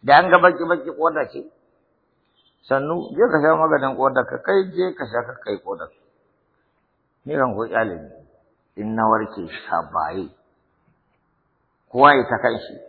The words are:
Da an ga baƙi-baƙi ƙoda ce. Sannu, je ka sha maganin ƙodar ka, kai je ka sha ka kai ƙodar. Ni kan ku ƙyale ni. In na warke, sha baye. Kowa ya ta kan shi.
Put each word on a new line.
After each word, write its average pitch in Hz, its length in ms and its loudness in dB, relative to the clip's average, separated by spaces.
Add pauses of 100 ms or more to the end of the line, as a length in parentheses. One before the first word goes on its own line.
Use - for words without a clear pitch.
Da 143 160 8
an 180 80 0
ga 180 80 6
baƙi-baƙi 175 560 2
ƙoda 156 320 -2
ce. - 240 -16 (1200)
Sannu, 147 480 -2
je 220 80 4
ka 165 160 0
sha 160 160 4
maganin 139 400 0
ƙodar 127 320 0
ka, 123 160 -10
kai 190 240 0
je 175 240 -4
ka 139 160 -10
sha 117 160 -6
ka 123 160 -16
kai 101 160 -6
ƙodar. 82 320 -12 (1400)
Ni 143 80 -8
kan 127 240 0
ku 113 80 -4
ƙyale 104 320 -2
ni. - 120 -18 (680)
In 107 180 -6
na 110 140 2
warke, 107 400 -2
sha - 400 -6
baye. 82 400 -6 (1600)
Kowa 139 240 6
ya 127 160 4
ta 113 80 -2
kan - 240 -2
shi. - 160 -16 (120)